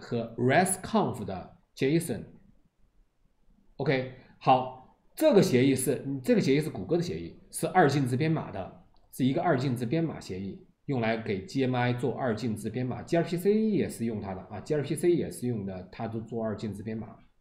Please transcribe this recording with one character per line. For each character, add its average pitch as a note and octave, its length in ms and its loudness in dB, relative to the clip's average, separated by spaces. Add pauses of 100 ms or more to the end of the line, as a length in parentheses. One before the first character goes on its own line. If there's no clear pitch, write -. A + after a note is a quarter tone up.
和 A#2 360 -6
res C#3+ 440 4
conf C#3 420 -2
的 F#2 320 -10 (220)
json。 C3 480 0 (1500)
OK， B2+ 380 0 (220)
好， - 600 0 (180)
这 D#4 180 6
个 F#3+ 80 10
协 B2 240 6
议 C#3 80 6
是， B2+ 320 -2 (160)
这 B3 140 4
个 F#3 60 4
协 C3+ 120 4
议 D3 60 4
是 D#3 100 -2
谷 - 140 -8
歌 D3 140 0
的 E3+ 40 0
协 E2+ 160 -4
议， E2+ 220 -12 (120)
是 - 160 -4
二 E3 220 6
进 C#3 160 2
制 B2 120 0
编 D#3 120 0
码 D3+ 220 -2
的， F#2 320 -12 (300)
是 C3 100 -4
一 B2+ 80 4
个 E3 100 0
二 E3+ 160 4
进 C3 200 0
制 B2+ 80 -4
编 D#3+ 180 0
码 B2 160 -4
协 - 180 -10
议， G2 240 -10 (260)
用 C3+ 120 0
来 A2+ 160 0
给 G#2 300 -4
G C3+ 200 0
M B2+ 80 2
I B2 200 2
做 B2 220 -2
二 B2 200 -2
进 A2 180 -2
制 G#2 160 -6
编 B2+ 160 -4
码 B2 180 -6
，G - 120 -2
R E3+ 80 4
P E3+ 140 -4
C G3+ 160 4
也 G#3 340 2
是 - 160 -8
用 A2+ 160 -2
它 G2 140 -6
的 F#2 80 -12 (100)
啊 G#2 80 -10
，G - 160 -2
R D3 60 2
P D#3+ 120 -2
C F3 160 2
也 A2+ 220 2
是 - 160 -6
用 G#2+ 180 -2
的， F#2 240 -8
它 A#2 160 -10
都 A2 140 -6
做 A2+ 240 -6
二 A2 100 -2
进 G#2 200 -6
制 G2+ 100 -12
编 A2 140 -6
码。 - 180 -12 (260)